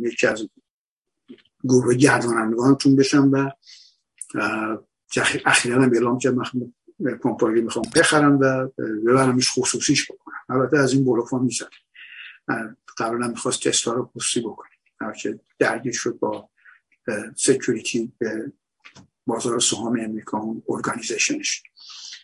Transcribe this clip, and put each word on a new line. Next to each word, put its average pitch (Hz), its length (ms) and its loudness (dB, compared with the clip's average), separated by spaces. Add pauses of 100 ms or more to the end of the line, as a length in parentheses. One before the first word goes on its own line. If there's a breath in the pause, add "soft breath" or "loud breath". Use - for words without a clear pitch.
یکی 117 260 0
از 110 220 -2 (1120)
گروه 123 320 4
گردانندگانتون 123 1000 4
بشم.» 139 360 4
و، 135 200 0 (840 soft breath)
اه، 110 520 -4 (240)
که 127 100 0
اخ-، - 240 -2
اخیراً 127 380 2
هم 123 100 4
اعلام 127 240 2
کرد: 127 160 0
«من 123 400 -4 (480)
کمپانی 117 400 2
می‌خوام 113 240 -4 (100)
بخرم 147 460 4
و 131 260 0 (400)
ببرمش 127 440 4
خصوصیش - 600 -2
بکنم.» - 240 -18 (140)
البته 127 280 2
از 131 160 4
این 135 120 4
بلوفا 123 340 0
می‌زنه. 123 300 -2 (800 loud breath)
اه، 117 280 -6 (220)
قبلاً 120 300 -2
می‌خواست 123 400 -4
تسلا 120 260 0
رو 120 120 -2
خصوصی - 360 -4
بکنه، - 280 -10 (320)
البته 110 380 -8 (200)
درگیر 117 340 0
شد - 260 -4
با، 107 300 -4 (580 soft breath)
اه، 107 280 -8
سکیوریتی 120 840 -2
به 110 340 -6 (760)
بازار 117 340 -2
سهام 117 400 -2
امریکا، 110 380 -6
اون 110 320 -6
ارگانیزیشنش. - 920 -4 (600 loud breath)